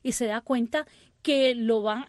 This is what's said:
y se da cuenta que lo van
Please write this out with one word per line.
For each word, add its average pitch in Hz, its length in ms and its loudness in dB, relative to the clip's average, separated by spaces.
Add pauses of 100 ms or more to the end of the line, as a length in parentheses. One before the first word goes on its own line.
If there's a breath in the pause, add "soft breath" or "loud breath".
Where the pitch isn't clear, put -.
y 262 80 -4
se 240 160 -2
da 214 140 -4
cuenta 262 440 -2 (380 soft breath)
que 269 320 2
lo 226 260 0
van 214 280 -4